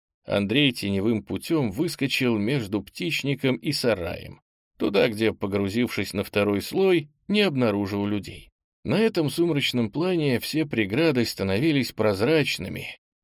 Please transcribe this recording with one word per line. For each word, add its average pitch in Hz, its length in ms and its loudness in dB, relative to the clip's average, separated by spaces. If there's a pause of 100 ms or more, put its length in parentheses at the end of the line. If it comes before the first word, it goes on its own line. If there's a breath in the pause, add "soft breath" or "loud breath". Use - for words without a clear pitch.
(240)
Андрей 110 480 2
теневым 101 500 -2
путём 131 480 -2
выскочил 131 640 0
между 107 460 -2
птичником 139 720 -2
и 151 160 -4
сараем, - 680 -2 (380)
туда, 196 300 2
где, 107 240 0
погрузившись 101 800 -2
на 95 120 -2
второй 104 360 0
слой, 180 480 0 (200)
не 208 140 2
обнаружил 104 640 0
людей. 98 440 -6 (340)
На 127 140 0
этом 208 320 2
сумрачном 143 600 0
плане 151 500 0
все 156 260 -2
преграды 123 580 2
становились 120 680 0
прозрачными 113 1080 0 (260)